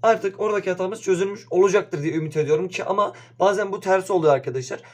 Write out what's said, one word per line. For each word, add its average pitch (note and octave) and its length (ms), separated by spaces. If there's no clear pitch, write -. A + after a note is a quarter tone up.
artık G#3+ 360
oradaki G#3 300
hatamız F#3 320
çözülmüş G3 480
olacaktır F#3 540
diye D#3 100
ümit D#3 240
ediyorum D#3 300
ki, - 160
ama G3+ 300
bazen G3 320
bu G3 80
tersi F#3+ 340
oluyor D#3 200
arkadaşlar. C3 480